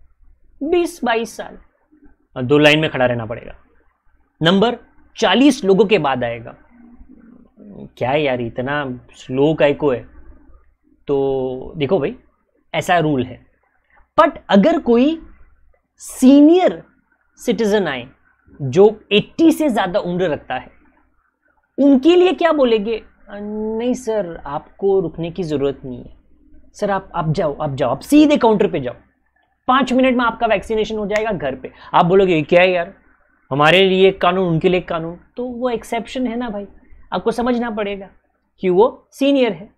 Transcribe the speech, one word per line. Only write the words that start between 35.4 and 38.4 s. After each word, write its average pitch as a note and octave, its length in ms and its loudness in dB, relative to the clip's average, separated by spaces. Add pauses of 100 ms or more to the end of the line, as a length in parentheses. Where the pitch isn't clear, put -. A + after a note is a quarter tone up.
वो B3 260 -6
एक्सेप्शन A#3 560 -6
है A3+ 100 -6
ना A#3+ 140 -8
भाई, G3+ 160 -12 (460)
आपको F#3 180 -4
समझना A#3+ 400 -2
पड़ेगा G3+ 380 -8 (520)